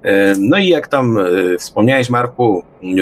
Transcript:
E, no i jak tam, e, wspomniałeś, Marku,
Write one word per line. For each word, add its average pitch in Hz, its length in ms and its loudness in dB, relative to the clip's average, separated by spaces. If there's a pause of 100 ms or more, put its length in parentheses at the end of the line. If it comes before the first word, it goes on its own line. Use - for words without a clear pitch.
E, 98 360 0
no 127 180 2
i 190 100 0
jak 165 200 0
tam, 123 300 0
e, 90 400 0
wspomniałeś, 127 520 0
Marku, 123 540 -2 (380)